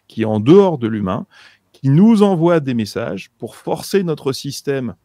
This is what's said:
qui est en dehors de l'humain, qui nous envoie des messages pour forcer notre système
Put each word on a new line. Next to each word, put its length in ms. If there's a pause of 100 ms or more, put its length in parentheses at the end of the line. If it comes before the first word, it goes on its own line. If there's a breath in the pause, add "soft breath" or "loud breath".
qui 160
est 20
en 160
dehors 360
de 100
l'humain, 380 (460 loud breath)
qui 180
nous 340
envoie 360
des 140
messages 640
pour 180
forcer 480
notre 280
système 720